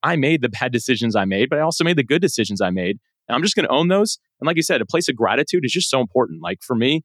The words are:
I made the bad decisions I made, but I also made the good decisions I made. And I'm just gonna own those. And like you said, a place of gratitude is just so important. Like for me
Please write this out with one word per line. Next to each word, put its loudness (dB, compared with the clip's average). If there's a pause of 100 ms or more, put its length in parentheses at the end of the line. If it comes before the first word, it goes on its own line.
I 2
made 2
the 0
bad -4
decisions 0
I 2
made, 0
but 0
I 0
also 0
made 2
the 2
good 2
decisions -2
I 0
made. -2 (300)
And -2
I'm 0
just 0
gonna 2
own 2
those. 0 (220)
And -2
like 0
you 0
said, 0
a -2
place -2
of -2
gratitude 0
is -2
just -2
so 2
important. -2
Like -8
for -4
me 0